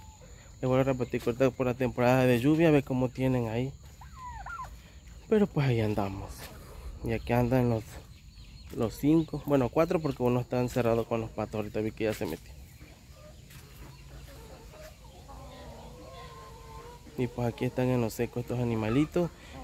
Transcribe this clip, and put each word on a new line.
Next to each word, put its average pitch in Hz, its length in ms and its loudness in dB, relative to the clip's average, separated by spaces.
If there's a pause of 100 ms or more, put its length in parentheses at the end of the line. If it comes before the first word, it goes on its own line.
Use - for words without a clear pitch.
(600)
Les 131 80 2
vuelvo 131 200 4
a 135 40 4
repetir, 123 280 -2
cortar 127 300 2
por 127 140 -2
la 123 80 2
temporada 123 500 4
de 123 160 6
lluvia, 156 300 4
a - 20 6
ver 143 140 6
cómo 127 240 0
tienen 127 400 0
ahí. 123 240 -2 (1500)
Pero 208 180 6
pues 147 220 2
ahí 117 140 4
andamos. 98 500 -2 (720)
Y 120 80 -2
aquí 113 220 -2
andan 123 360 4
los, 113 140 0 (920)
los 117 180 -2
cinco, 156 520 2
bueno, 135 220 4
cuatro, 170 320 2
porque 135 240 -2
uno 123 160 4
está 123 220 -2
encerrado 117 440 2
con 117 140 -2
los 110 100 -4
patos. 107 260 -6
Ahorita 107 260 -4
vi 110 100 -2
que - 140 -4
ya 107 80 2
se - 120 -6
metió. 82 280 -8 (4000)
Y 127 100 4
pues 120 200 2
aquí 117 180 0
están 127 240 4
en 127 100 6
lo 117 100 4
seco 120 300 -2
estos 120 200 -2
animalitos. 120 680 4 (340)